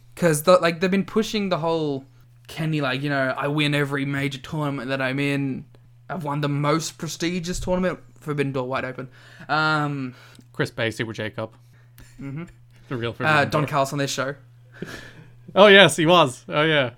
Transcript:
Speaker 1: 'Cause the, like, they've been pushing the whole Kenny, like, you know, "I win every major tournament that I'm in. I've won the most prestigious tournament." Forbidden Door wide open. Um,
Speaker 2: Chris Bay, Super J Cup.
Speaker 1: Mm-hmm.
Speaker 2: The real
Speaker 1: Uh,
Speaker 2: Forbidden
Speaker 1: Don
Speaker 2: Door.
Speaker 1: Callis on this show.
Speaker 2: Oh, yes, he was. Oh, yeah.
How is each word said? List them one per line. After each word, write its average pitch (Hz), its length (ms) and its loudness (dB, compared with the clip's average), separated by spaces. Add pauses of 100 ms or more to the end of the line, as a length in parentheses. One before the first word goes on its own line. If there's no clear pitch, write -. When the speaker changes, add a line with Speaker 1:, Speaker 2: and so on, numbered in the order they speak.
(160)
Speaker 1:
'Cause 156 280 0
the, 180 140 6
like, 165 240 0
they've 185 100 0
been 190 140 2
pushing 214 440 -2
the 170 100 -2
whole 151 460 -2 (420)
Kenny, 156 340 -4
like, 131 200 -2
you 147 80 -2
know, 135 280 0
"I 139 100 -2
win 147 260 0
every 139 320 0
major 139 340 -4
tournament 139 500 -6
that 135 120 -2
I'm 131 180 -2
in. 139 460 -2 (440)
I've - 140 -8
won 147 180 -4
the 143 80 0
most 147 480 -2
prestigious 170 640 -6
tournament." 180 400 -2 (200)
Forbidden 143 340 -4
Door 131 140 -4
wide 127 180 -4
open. 131 240 -10 (400)
Um, 147 640 0 (380)
Speaker 2:
Chris 127 180 -4
Bay, 113 200 -2
Super 113 220 -6
J 107 160 -6
Cup. 110 240 -10 (680)
Speaker 1:
Mm-hmm. 139 220 -10 (460)
Speaker 2:
The 143 80 -6
real 117 140 -4
Speaker 1:
Uh, - 20 -6
Speaker 2:
Forbidden 151 360 2
Speaker 1:
Don 151 140 0
Speaker 2:
Door. 135 40 -2
Speaker 1:
Callis 143 260 0
on 147 60 -4
this 135 120 -2
show. 135 240 -4 (1200)
Speaker 2:
Oh, 190 120 10
yes, 196 300 10
he 170 80 2
was. 160 420 4
Oh, 151 160 0
yeah. 147 340 2